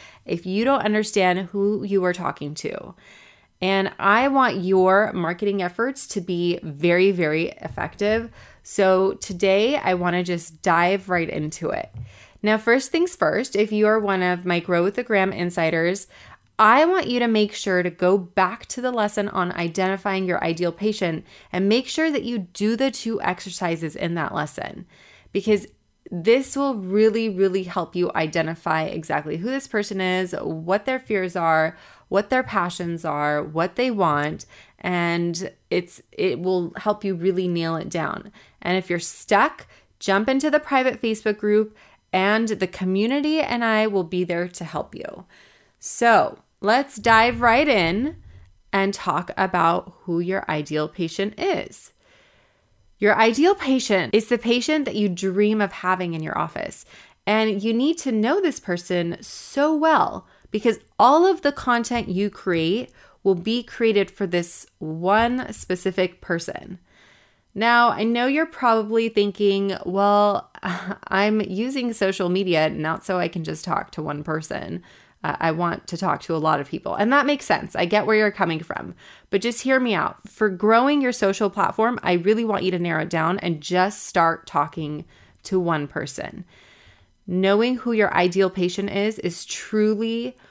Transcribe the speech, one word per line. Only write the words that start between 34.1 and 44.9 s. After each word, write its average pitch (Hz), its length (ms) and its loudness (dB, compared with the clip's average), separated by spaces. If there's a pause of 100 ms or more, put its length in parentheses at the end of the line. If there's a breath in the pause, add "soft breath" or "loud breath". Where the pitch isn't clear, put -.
and 170 720 -2 (180)
it's, 175 320 -2 (100)
it - 280 -2
will 180 380 -2
help 208 260 -2
you 196 120 -2
really 180 320 0
nail 165 280 -2
it - 140 -8
down. - 420 -6 (300 soft breath)
And 180 160 0
if 185 120 -4
you're 170 100 -2
stuck, - 680 0 (320 soft breath)
jump 202 280 0
into 269 240 0
the 302 80 4
private 254 420 0
Facebook 214 360 -2
group, 214 400 2 (340 soft breath)
and 208 360 2
the 208 200 -2
community 247 720 0
and 240 240 -2
I 220 220 2
will 202 180 0
be 180 200 -2
there 175 240 -2
to 175 180 -12
help - 300 -8